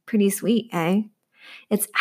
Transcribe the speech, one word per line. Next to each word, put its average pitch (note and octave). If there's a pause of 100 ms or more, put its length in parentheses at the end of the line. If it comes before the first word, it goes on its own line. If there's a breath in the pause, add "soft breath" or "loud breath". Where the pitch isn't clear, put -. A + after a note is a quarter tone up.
Pretty G3+
sweet, G3+
eh? F3 (680 loud breath)
It's G#3 (140)